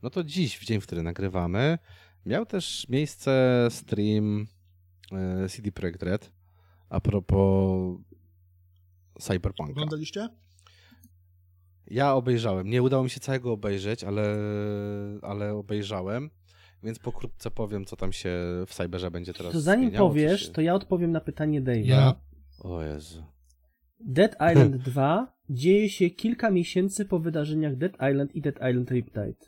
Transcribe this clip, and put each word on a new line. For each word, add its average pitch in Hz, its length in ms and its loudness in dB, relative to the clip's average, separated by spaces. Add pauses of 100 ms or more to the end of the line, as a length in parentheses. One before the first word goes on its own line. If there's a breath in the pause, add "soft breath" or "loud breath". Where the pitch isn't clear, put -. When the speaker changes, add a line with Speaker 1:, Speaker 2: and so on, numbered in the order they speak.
Speaker 1:
no 117 80 -6
to 180 140 -4
dziś, 156 340 -2
w - 80 -16
dzień, 107 160 0
w - 40 -12
który 85 180 -4
nagrywamy, 92 720 0 (480 soft breath)
miał 175 200 -2
też - 440 -6
miejsce 127 800 2
stream, 107 760 -2 (640)
e, 92 380 -4
C 113 120 -14
D 104 100 -4
Projekt 87 320 -6
Red 92 280 -4 (580)
a - 120 -2
propos 95 960 2 (1200)
Cyberpunka. 98 520 -2
Speaker 2:
Oglądaliście? 151 580 -6 (1600 soft breath)
Speaker 1:
Ja 135 280 2
obejrzałem. 113 540 0
Nie 123 140 2
udało 131 200 4
mi 127 60 -2
się - 100 -10
całego 127 320 -4
obejrzeć, 104 520 -4
ale, 104 340 0 (840)
ale 104 320 -6
obejrzałem, 104 760 -4 (540 soft breath)
więc 113 160 -8
pokrótce - 520 -6
powiem, 104 340 -4
co - 100 -14
tam 95 180 0
się - 160 -4 (380)
w - 60 -18
Cyberze 90 380 -4
będzie 87 220 -8
teraz 87 200 -8
Speaker 3:
To 160 80 0
zanim 214 280 4
Speaker 1:
zmieniało, 196 200 4
co 147 40 0
Speaker 3:
powiesz, 151 320 2
Speaker 1:
się - 60 -14
Speaker 3:
to 160 100 -2
ja 170 140 2
odpowiem 175 360 0
na 160 100 0
pytanie 151 400 -2
Dave'a. 120 240 0
Speaker 2:
Ja. 131 300 6 (440)
Speaker 1:
O 87 240 -6
Jezu. 78 400 -8 (760)
Speaker 3:
Dead 196 360 2 (160)
Island 135 300 8
<laughs> 131 80 -4
dwa 147 480 0 (120)
dzieje 180 400 4
się 185 200 2
kilka 220 420 0
miesięcy 190 540 0
po 190 140 0
wydarzeniach 156 580 -2
Dead 175 160 -2 (180)
Island 139 240 0
i 160 60 -6
Dead 143 140 -2
Island 123 360 0
Riptide. 120 460 -4 (100)